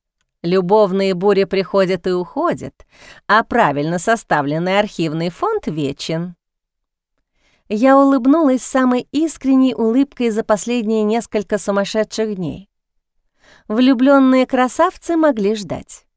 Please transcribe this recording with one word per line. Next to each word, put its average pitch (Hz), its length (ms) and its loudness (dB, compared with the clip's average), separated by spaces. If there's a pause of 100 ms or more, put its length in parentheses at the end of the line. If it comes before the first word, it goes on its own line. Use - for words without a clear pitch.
(440)
любовные 190 680 2
бури 196 320 0
приходят 190 640 -2
и 185 40 0
уходят, 180 760 -6 (420)
а 220 160 2
правильно 165 560 -2
составленный 170 800 -2
архивный 165 500 -4
фонд 415 380 -4
вечен». 160 680 -6 (1300)
Я 262 300 4
улыбнулась 277 640 4
самой 254 500 -2
искренней 262 600 0
улыбкой 233 560 0
за 220 140 -2
последние 220 580 -2
несколько 214 560 -2
сумасшедших 208 800 -4
дней. 185 340 -8 (1000)
Влюбленные 262 800 4
красавцы 320 720 0
могли 220 380 2
ждать. 165 500 -12 (120)